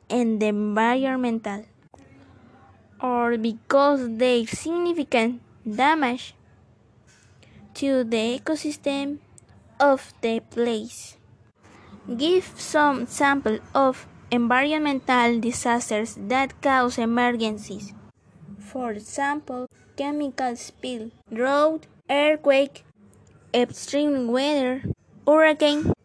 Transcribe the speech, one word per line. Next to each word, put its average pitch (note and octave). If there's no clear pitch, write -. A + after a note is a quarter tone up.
in A#3
the G#3+
environmental, A3+
or A#3+
because A#3+
they A#3+
significant D#4
damage B3+
to C4+
the A3+
ecosystem D4
of C#4
the A3+
place. A#3
Give D#4
some C#4+
sample C#4
of C4+
environmental B3+
disasters A#3
that B3+
cause B3+
emergencies. A3+
For B3
example, B3+
chemical C#4
spill, A#3
drought, C#4+
earthquake, C#4+
extreme C4+
weather, C4
hurricane, D4+